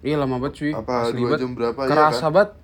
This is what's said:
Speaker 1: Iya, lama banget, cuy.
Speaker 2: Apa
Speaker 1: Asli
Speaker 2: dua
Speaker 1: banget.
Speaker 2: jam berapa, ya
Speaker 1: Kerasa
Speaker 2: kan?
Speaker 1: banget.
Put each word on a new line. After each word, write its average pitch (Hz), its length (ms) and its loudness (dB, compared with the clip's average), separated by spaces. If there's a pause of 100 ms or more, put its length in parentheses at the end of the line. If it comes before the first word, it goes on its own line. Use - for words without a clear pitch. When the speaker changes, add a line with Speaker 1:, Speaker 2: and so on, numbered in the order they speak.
Speaker 1:
Iya, 147 160 -2
lama 135 200 -2
banget, 139 200 -4
cuy. 147 160 -2
Speaker 2:
Apa 113 200 -4 (120)
Speaker 1:
Asli 117 100 0
Speaker 2:
dua 120 140 0
Speaker 1:
banget. 143 120 0
Speaker 2:
jam 127 120 -4
berapa, 117 260 -4
ya 135 100 0
Speaker 1:
Kerasa 147 320 4
Speaker 2:
kan? 156 100 0
Speaker 1:
banget. 202 200 4 (120)